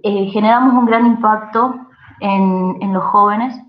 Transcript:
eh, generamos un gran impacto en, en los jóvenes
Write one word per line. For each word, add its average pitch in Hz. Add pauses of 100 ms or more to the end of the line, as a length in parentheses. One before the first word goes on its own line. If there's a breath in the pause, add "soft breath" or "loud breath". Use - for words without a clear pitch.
eh, 196
generamos 233
un 247
gran 226
impacto 226 (460 soft breath)
en, 190
en 196
los 185
jóvenes 214 (100)